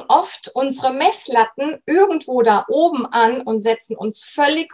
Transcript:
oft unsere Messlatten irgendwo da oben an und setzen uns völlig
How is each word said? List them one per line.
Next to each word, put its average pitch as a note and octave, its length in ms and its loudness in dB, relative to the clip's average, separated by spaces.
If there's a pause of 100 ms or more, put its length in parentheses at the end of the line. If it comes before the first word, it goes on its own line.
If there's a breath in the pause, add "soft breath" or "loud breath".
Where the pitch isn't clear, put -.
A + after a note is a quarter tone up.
oft - 460 0
unsere C4 380 -2
Messlatten C#4 920 0
irgendwo D#4+ 560 2
da G#3+ 260 4
oben C#4+ 380 2
an A#3 340 2
und A3 200 -4
setzen A3+ 360 -2
uns G#3+ 260 -8
völlig D4+ 520 -2